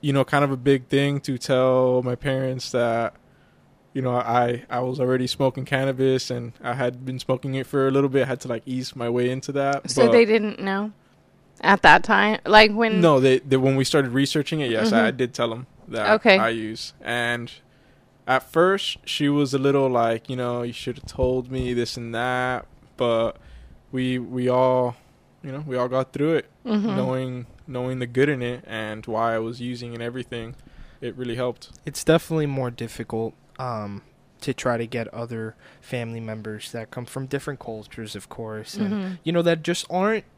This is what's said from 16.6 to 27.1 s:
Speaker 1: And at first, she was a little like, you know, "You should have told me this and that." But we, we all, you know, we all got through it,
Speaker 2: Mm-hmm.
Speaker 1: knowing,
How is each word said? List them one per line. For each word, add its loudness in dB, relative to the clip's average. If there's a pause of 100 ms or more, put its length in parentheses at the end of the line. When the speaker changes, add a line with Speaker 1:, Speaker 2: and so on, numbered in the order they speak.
Speaker 1:
And -4 (800)
at 2
first, 2
she -2
was 0
a 2
little 2
like, 0
you -6
know, -4
"You -8
should -8
have -18
told -2
me -4
this -2
and -10
that." -2 (320)
But 0 (520)
we, -2
we -4
all, 4 (460)
you -12
know, -10
we -4
all 0
got -2
through 0
it, -2 (200)
Speaker 2:
Mm-hmm. 0
Speaker 1:
knowing, -4 (200)